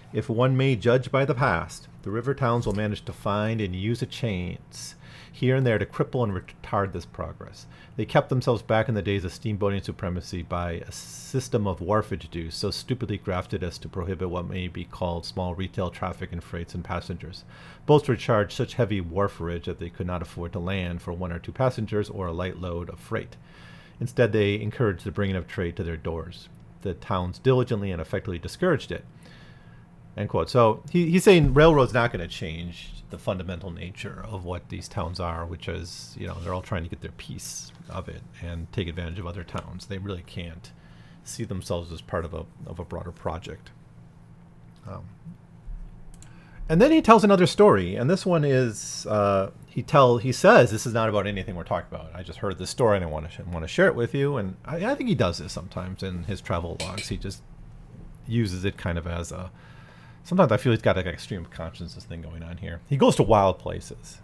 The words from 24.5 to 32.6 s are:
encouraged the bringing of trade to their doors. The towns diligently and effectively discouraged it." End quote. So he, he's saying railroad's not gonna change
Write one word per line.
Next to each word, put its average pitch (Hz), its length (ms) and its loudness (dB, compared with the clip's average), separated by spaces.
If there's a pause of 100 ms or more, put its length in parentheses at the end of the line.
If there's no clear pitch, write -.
encouraged 104 440 0
the 98 80 -6
bringing 98 240 0
of 85 120 -4
trade 87 280 -4
to - 80 -4
their 82 140 -4
doors. 82 520 -8 (320)
The 95 120 -4
towns 90 460 -4
diligently 120 520 2
and 82 100 -4
effectively 92 380 -4
discouraged - 520 0
it." 85 140 -8 (1080)
End 104 140 -2
quote. 85 200 0
So 113 420 4
he, 175 180 4
he's 175 140 4
saying 156 300 10
railroad's 143 400 8
not 120 180 4
gonna 85 160 -6
change 85 640 -8 (180)